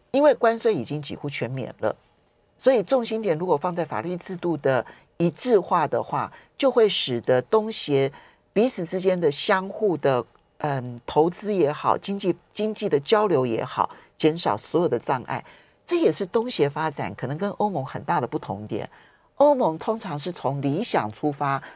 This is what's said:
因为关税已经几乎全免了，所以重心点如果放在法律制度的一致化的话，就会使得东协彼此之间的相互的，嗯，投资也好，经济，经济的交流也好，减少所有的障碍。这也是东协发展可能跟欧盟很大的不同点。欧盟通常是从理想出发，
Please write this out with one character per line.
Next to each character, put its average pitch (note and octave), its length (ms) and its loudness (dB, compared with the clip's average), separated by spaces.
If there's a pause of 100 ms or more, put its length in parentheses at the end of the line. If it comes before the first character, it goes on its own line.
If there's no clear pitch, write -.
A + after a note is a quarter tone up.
(100)
因 C4+ 120 2
为 D4 120 6
关 A3+ 240 2
税 A3+ 160 2
已 B2 100 -2
经 D3 160 -6
几 C#3+ 160 -10
乎 D3 140 -8
全 B2 180 -6
免 C3 300 -8
了， G#2+ 180 -2 (600)
所 B3+ 140 2
以 A3+ 100 4
重 B3 200 0
心 A3+ 200 -4
点 E3+ 160 0
如 F3+ 80 -4
果 E3 100 4
放 F3 180 -2
在 E3+ 100 -2
法 A#2 180 -4
律 F3 140 -6
制 F3+ 200 -10
度 F3 220 -2
的 C3 260 2 (320)
一 E3+ 140 2
致 A#3+ 280 4
化 F3 280 0
的 A#2 160 0
话， B2 280 -4 (280)
就 C4+ 120 2
会 A3+ 160 6
使 C3 360 0
得 B2+ 180 4
东 A3 320 0
协 C3+ 400 0 (400)
彼 A3+ 160 4
此 F#3+ 160 -6
之 F#3 160 -4
间 F#3 180 2
的 E3 120 2
相 F#3+ 380 0
互 G3 280 0
的， C3+ 280 2 (340)
嗯， B2 480 -4
投 D#3+ 240 4
资 G3+ 240 -4
也 D#3 160 4
好， C#3 260 0
经 G3 220 -6
济， F#3+ 160 0 (180)
经 G#3+ 220 -4
济 G#3 140 -4
的 D3+ 120 2
交 G#3+ 260 2
流 C3+ 200 2
也 A2+ 180 -2
好， - 240 -2 (300)
减 D#3+ 180 4
少 - 200 -2
所 - 240 -2
有 E3+ 80 2
的 B2 100 0
障 B2+ 260 -2
碍。 A#2+ 180 -8 (440)
这 F4 140 0
也 G#3+ 100 4
是 F3+ 160 -2
东 A#3 240 -2
协 C#3+ 180 2
发 D#3+ 220 -4
展 G#2 240 -6
可 - 140 -8
能 D3 100 -6
跟 G3 140 -4
欧 G#3 180 -2
盟 D3 140 -4
很 - 180 -10
大 E3 180 0
的 A#2+ 60 0
不 D3+ 120 -4
同 G#2+ 280 -8
点。 - 220 -6 (480)
欧 D4 180 6
盟 F3+ 240 0
通 A3+ 200 -4
常 E3 200 -8
是 E3+ 140 -4
从 C#3 280 -4
理 C#3+ 220 0
想 B2+ 300 -2
出 D3+ 180 -4
发， C#3 320 -2 (140)